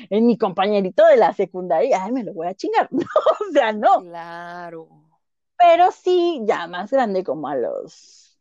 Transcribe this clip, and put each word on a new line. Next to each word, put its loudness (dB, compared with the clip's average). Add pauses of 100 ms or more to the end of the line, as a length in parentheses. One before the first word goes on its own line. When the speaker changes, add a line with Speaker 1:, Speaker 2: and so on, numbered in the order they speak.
Speaker 1:
en 2
mi 4
compañerito 0
de 8
la 4
secundaria, -2
"Ay, -6
me -4
lo -10
voy -8
a -8
chingar". -2
<laughs> -12
No, -4
o -2
sea, 2
no. 2
Speaker 2:
Claro. -16 (720)
Speaker 1:
Pero 6
sí, 0
ya -2
más -10
grande, 0
como -6
a -6
los, -10